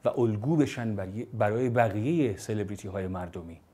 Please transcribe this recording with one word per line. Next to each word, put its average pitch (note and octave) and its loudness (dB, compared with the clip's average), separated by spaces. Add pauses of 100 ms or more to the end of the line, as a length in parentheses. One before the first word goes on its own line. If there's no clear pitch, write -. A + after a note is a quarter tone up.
و A#2+ 4
الگو A#2 2
بشن A#2+ 0
برای، G2 -6
برای A2 2
بقیهٔ A#2 2
سلبریتی G2+ -4
های F#2+ -4
مردمی. F2 -8 (140)